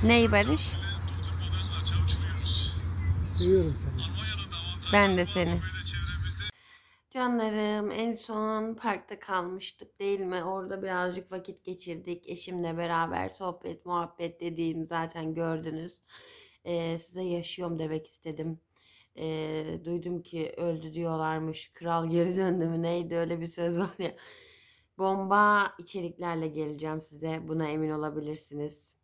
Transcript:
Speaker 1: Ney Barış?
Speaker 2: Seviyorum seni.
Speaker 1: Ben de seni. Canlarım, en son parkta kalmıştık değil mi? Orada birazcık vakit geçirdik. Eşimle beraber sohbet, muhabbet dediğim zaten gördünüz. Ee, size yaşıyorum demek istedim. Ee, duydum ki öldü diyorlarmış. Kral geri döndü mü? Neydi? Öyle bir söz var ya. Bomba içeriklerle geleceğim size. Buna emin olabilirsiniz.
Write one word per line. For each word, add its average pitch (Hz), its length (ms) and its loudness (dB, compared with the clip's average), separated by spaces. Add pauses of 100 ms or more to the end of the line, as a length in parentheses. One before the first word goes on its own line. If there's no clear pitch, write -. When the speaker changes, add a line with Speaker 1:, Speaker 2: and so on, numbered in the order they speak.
Speaker 1:
Ney 233 280 10
Barış? 220 420 4 (2750)
Speaker 2:
Seviyorum 175 400 6
seni. - 240 -2 (920)
Speaker 1:
Ben 196 240 8
de 175 80 4
seni. 170 340 0 (1600)
Canlarım, 214 720 2
en 226 200 -2
son 220 600 -2
parkta 208 460 -4
kalmıştık 185 800 -6
değil 196 200 2
mi? 180 240 -2
Orada 190 400 -4
birazcık 180 480 -2
vakit 185 320 -10
geçirdik. 175 680 -8
Eşimle 175 480 -4
beraber 170 520 0
sohbet, 175 560 -8
muhabbet 170 560 -4
dediğim 165 440 -2
zaten 165 480 -4
gördünüz. 165 680 -4 (640)
Ee, 170 340 -2
size 180 240 -10
yaşıyorum 170 560 -2
demek 156 280 -2
istedim. 160 520 -6 (580)
Ee, 156 680 -4
duydum 170 380 -4
ki 160 340 -6
öldü 160 360 -2
diyorlarmış. 160 800 -2
Kral 165 360 0
geri 170 280 4
döndü 180 280 4
mü? 165 160 2
Neydi? 170 340 0
Öyle 170 260 0
bir 170 60 -4
söz 170 320 0
var 190 200 0
ya. 175 160 -2 (840)
Bomba 196 800 6
içeriklerle 170 680 -4
geleceğim 156 540 -4
size. 160 460 -6
Buna 160 200 0
emin 156 220 0
olabilirsiniz. 151 1160 -6